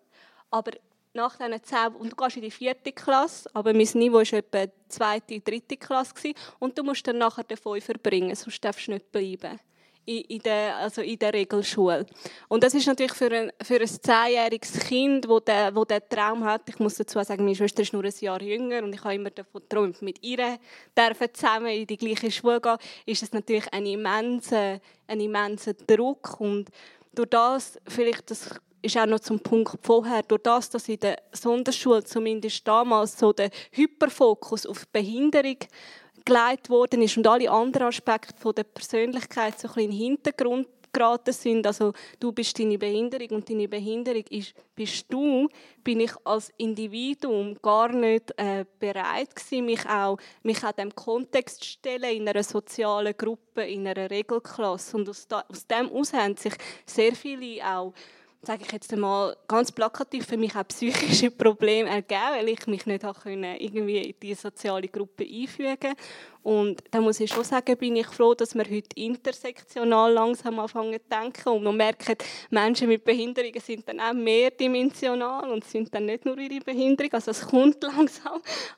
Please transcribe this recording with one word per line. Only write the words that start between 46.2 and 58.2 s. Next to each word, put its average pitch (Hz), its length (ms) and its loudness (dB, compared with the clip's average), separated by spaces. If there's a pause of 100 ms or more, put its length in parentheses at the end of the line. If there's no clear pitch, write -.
als 214 340 -2
Individuum 220 1040 -4
gar 220 280 4
nicht, 226 460 2
äh, 196 300 -4 (120)
bereit 196 560 -4
gewesen, 254 300 -6
mich 233 240 -2
auch, 202 300 0 (240)
mich 220 200 -2
auch 214 100 -4
dem 208 220 -8
Kontext 254 680 -4
zu - 80 -12
stellen 247 460 -6
in 214 120 -4
einer 202 160 0
sozialen 208 720 -2
Gruppe, 226 460 -6
in 196 240 -6
einer 190 240 -6
Regelklasse. 214 840 -4
Und 202 120 -2
aus - 180 -16
da, 208 220 -6
aus - 180 -18
dem 233 240 -2
aus 285 220 -4
haben 202 240 0
sich - 180 -6 (300)
sehr 233 300 2
viele 254 500 -10
auch, 185 300 -4 (500)